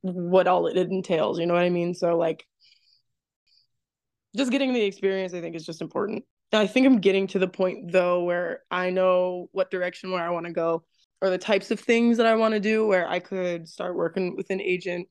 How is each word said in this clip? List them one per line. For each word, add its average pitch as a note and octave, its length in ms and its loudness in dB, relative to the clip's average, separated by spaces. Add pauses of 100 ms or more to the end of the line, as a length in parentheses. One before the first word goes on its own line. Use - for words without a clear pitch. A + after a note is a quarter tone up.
what F3+ 440 2
all F3 220 2
it E3 80 -2
entails, F#3 640 0
you E3 60 0
know E3+ 80 0
what F3 100 4
I F3+ 60 2
mean? F3 240 -2
So, E3+ 220 0
like, E3 300 -2 (1900)
just B3 160 0
getting C4+ 200 0
the A#3+ 100 0
experience, F#3+ 520 -2
I F3 60 -6
think, E3 160 -10
is D#3+ 100 -12
just D#3+ 160 -10
important. G3+ 420 -6 (280)
And G#3+ 100 4
I G3 60 2
think C4 180 4
I'm B3+ 140 6
getting F#3+ 280 2
to G3 120 -2
the F#3 80 0
point, F#3 420 -4
though, F3+ 320 2
where F3 480 -4
I F3+ 200 -2
know F#3 600 0
what F#3+ 200 -2
direction F#3 400 -6
where F3 100 -2
I E3+ 80 -4
wanna E3+ 220 -4
go, E3 320 -2 (360)
or F#3+ 100 2
the F#3 80 0
types G3 320 0
of G#3+ 100 -2
things A#3 380 4
that A3+ 80 4
I A3+ 100 6
wanna A3 240 2
do, A3 260 0
where F#3 220 2
I F3+ 120 -2
could F3+ 480 -6
start F3+ 280 -8
working F3+ 400 -2
with - 140 -8
an F#3+ 100 -4
agent F3+ 500 -4